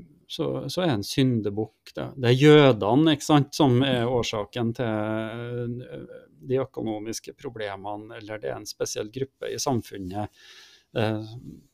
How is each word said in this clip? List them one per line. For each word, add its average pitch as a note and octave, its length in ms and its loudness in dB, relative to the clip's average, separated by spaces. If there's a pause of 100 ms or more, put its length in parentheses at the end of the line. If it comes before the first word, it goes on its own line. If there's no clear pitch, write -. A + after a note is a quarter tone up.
(280)
så, D3 200 -6 (240)
så F#3 140 -2
er - 20 2
det C3+ 80 2
en G2+ 120 -4
syndebukk. A2 840 -2
Det, - 240 -8
det B2 160 2
er B2+ 80 4
jødene, C#3+ 800 8
ikke - 100 -8
sant, D3 320 4
som C3+ 160 6 (120)
er A#2+ 200 0
årsaken A#2 720 -2
til, A#2 1080 -4
eh, - 340 -16 (300)
de C3 120 2
økonomiske A2+ 760 -8
problemene, G#2+ 840 -10
eller G#2+ 180 -10
det C3 140 -6
er A2 80 -10
en G#2 60 -16
spesiell A2 440 -8
gruppe B2+ 400 -10
i A2+ 80 -8
samfunnet, G#2 840 -6 (540)
eh, A2 380 -4 (380)